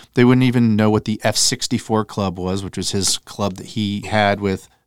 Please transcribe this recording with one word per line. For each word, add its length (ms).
They 140
wouldn't 180
even 320
know 140
what 160
the 160
F 140
sixty-four 680
Club 340
was, 240
which 140
was 140
his 260
club 400
that 120
he 340
had 380
with 280